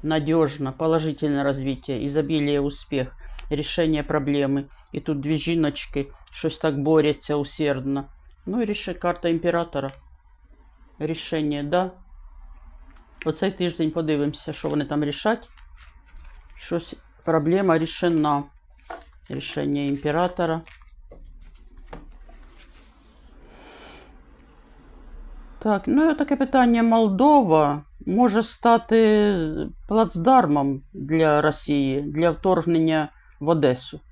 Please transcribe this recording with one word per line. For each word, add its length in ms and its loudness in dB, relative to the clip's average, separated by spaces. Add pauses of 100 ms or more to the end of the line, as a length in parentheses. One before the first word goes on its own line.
Надежно, 680 0
положительное 680 0
развитие, 640 -4
изобилие, 560 0
успех, 540 -6 (340)
решение 540 -2
проблемы. 640 0 (280)
И 60 -6
тут 200 -4
две 160 -2
жіночки 720 -2 (240)
щось 260 -6
так 240 -2
борються 540 2
усердно. 680 -4 (400)
Ну 160 -4
і 40 -2
ріши-, 280 -6
карта 360 -4
імператора. 640 -2 (1080)
Рішення, 640 -4
да. 280 0 (1300)
Оцей 260 -2
тиждень 400 -2
подивимося, 600 -2
що 160 -6
вони 160 -2
там 180 -2
рішать. 460 -4 (1040)
Щось, 400 -8 (280)
проблема 540 2
рішена. 680 0 (840)
Рішення 520 -6
імператора. 800 -2 (4000)
Так, 280 0
ну 240 4
і 40 0
таке 200 0
питання. 480 4
Молдова 1000 4 (220)
може 380 2
стати 960 4 (500)
плацдармом 920 2 (120)
для 480 2
Росії, 600 0
для 300 0
вторгнення 760 2 (300)
в 100 -4
Одесу. 500 0 (120)